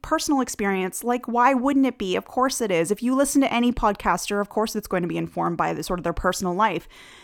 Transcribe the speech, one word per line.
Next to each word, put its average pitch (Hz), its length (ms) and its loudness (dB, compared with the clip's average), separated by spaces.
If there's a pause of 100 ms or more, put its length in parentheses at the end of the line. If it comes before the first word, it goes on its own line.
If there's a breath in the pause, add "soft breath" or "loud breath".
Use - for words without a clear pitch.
personal 311 380 0
experience. 196 640 -2
Like, 247 240 -2
why 240 280 4
wouldn't 269 320 4
it 247 100 -4
be? 185 180 -2
Of 185 100 -2
course 254 360 0
it 220 80 -2
is. 170 220 2
If 208 100 -2
you 254 140 2
listen 277 260 4
to 269 100 2
any 240 200 2
podcaster, 208 680 0
of 202 100 -4
course 220 260 -2
it's 208 120 -6
going 180 140 0
to 175 80 -2
be 165 80 -4
informed 170 400 -4
by 165 160 0
the, 160 80 -6
sort 180 180 -4
of 156 40 -12
their 170 100 -2
personal 185 400 -2
life. 185 340 -2 (360 soft breath)